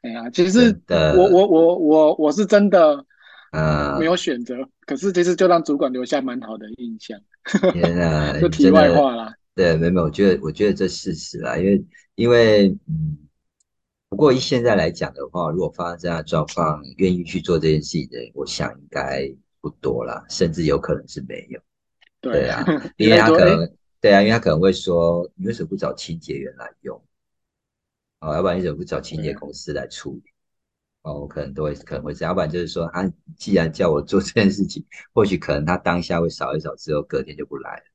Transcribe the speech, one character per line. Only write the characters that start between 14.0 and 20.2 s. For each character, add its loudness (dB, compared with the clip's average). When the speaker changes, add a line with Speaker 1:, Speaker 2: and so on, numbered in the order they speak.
Speaker 2:
不 -10
过 4
以 2
现 -2
在 2
来 2
讲 -8
的 -12
话， -6
如 -4
果 -2
发 -8
生 -12
这 -8
样 -4
的 -8
状 -2
况， -4
愿 2
意 -4
去 -8
做 -2
这 0
件 2
事 -10
情 -6
的 -14
人， -14
我 -8
想 -6
应 -20
该 -6
不 -8
多 -4
啦， -12